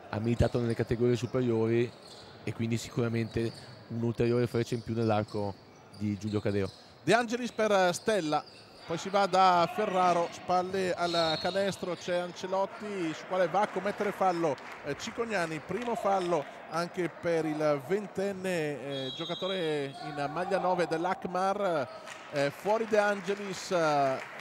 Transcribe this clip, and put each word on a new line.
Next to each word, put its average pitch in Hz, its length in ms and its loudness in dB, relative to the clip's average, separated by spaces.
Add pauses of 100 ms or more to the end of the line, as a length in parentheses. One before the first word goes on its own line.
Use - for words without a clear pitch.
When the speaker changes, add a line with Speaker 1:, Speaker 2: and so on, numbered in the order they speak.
Speaker 1:
ha 104 100 -4
militato 120 400 2
nelle 117 160 0
categorie 120 400 2
superiori 117 760 2 (540)
e 107 100 -6
quindi 113 240 -2
sicuramente 117 720 -2 (360)
un'ulteriore 117 600 2
freccia 117 280 0
in 113 80 -6
più 113 100 -4
nell'arco 107 640 0 (420)
di 104 200 0
Giulio 104 240 -2
Cadeo. 101 280 0 (340)
Speaker 2:
De 160 100 4
Angelis 240 380 0
per 196 420 4
Stella, 160 500 0 (420)
poi 165 120 -4
si 190 120 -6
va 202 160 4
da 180 480 6
Ferraro, 180 580 2
spalle 185 600 0
al 170 460 0
canestro, 185 560 -2
c'è 175 220 -2
Ancelotti 190 960 -2
sul - 140 -10
quale 185 200 2
va 175 140 2
a 208 60 2
commettere 202 440 -2
fallo, 170 440 2 (280)
eh, 143 140 -6
Cicognani, 196 640 -4
primo 233 360 -4
fallo 175 500 2 (240)
anche 175 400 -2
per 165 360 0
il 151 420 2
ventenne, 190 640 -2
eh, 139 680 -2
giocatore 160 680 -2
in 143 460 -6
maglia 180 280 0
nove 180 280 2
dell'Akmar, 180 1000 0 (440)
eh, 143 200 2
fuori 220 360 0
De 208 100 4
Angelis, 202 760 0
eh, 147 480 4 (220)